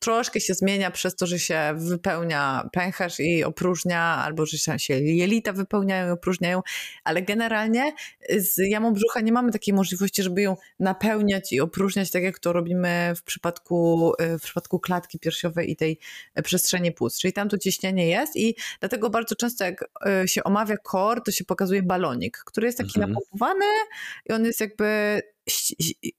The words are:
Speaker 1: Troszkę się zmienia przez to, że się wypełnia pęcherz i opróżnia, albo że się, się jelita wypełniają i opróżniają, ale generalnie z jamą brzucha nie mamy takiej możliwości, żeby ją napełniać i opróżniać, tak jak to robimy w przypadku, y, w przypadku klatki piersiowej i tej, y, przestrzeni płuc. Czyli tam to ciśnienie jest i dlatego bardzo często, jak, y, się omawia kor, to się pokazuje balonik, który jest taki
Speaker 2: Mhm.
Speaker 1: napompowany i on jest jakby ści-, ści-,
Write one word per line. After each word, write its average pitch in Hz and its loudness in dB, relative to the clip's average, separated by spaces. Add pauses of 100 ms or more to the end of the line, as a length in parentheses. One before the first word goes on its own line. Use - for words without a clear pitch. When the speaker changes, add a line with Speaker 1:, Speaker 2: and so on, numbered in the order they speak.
Speaker 1:
Troszkę 233 0
się - -2
zmienia 196 0
przez - -4
to, 180 0
że 175 -2
się 156 0
wypełnia 165 -2
pęcherz 180 -2
i 160 2
opróżnia, 175 0
albo 156 0
że 151 -6
się, 147 -2
się - 0
jelita 175 2
wypełniają 190 0
i - 0
opróżniają, 175 0 (440)
ale 165 0
generalnie 226 0 (440)
z 196 0
jamą 214 2
brzucha 226 0
nie 220 4
mamy 240 4
takiej 208 0
możliwości, 196 0
żeby 185 0
ją 190 2 (220)
napełniać 196 2
i 123 2
opróżniać, 190 0
tak 180 0
jak 185 -2
to 175 0
robimy 175 2
w - -14
przypadku, 170 2 (220)
y, 165 -4
w - -10
przypadku - -4
klatki 175 -4
piersiowej 165 -2
i 156 -2
tej, 160 -2 (400)
y, - -2
przestrzeni 180 0
płuc. - -2
Czyli - 0
tam 202 -2
to 202 0
ciśnienie 185 0
jest 240 0
i 226 2 (260)
dlatego 214 -2
bardzo 226 0
często, 233 -2
jak, 180 -4 (400)
y, 185 0
się - -2
omawia 208 2
kor, 208 0
to - -2
się 196 -2
pokazuje 190 0
balonik, 175 -2
który 214 -2
jest 240 -2
taki 196 0
Speaker 2:
Mhm. 202 0
Speaker 1:
napompowany 262 0 (640)
i - -2
on 226 2
jest 233 0
jakby 208 0 (300)
ści-, - -2
ści-, - -4